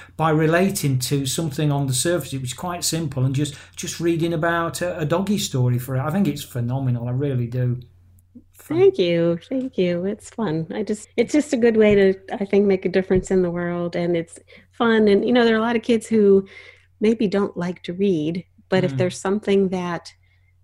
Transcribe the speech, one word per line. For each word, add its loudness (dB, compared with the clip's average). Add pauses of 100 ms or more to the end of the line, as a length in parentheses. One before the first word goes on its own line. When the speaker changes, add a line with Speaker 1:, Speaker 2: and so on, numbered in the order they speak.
(180)
Speaker 1:
by 0
relating 2
to -2
something -2
on 0
the -2
surface. -2
It -6
was -8
quite -8
simple -4
and 0
just, -2 (220)
just -10
reading 0
about -2
a, -6
a -2
doggy 0
story 0
for -6
it. -2
I -4
think 0
it's -4
phenomenal. -4
I -4
really -2
do. -4 (720)
Fun. -4
Speaker 2:
Thank 6
you. 2 (100)
Thank -6
you. 0
It's -8
fun. -4
I -6
just, -8
it's 0
just 0
a 2
good 4
way 6
to, 6 (180)
I -6
think, 4
make 2
a -2
difference 0
in 2
the 0
world, -4
and 0
it's -6 (340)
fun. 4
And, 4
you 2
know, 6
there 4
are 2
a -2
lot 0
of -2
kids 0
who 4 (520)
maybe 2
don't -2
like -6
to -10
read, -2 (240)
but 2
if -2
Speaker 1:
Mm. -6
Speaker 2:
there's -2
something 0
that, -6 (500)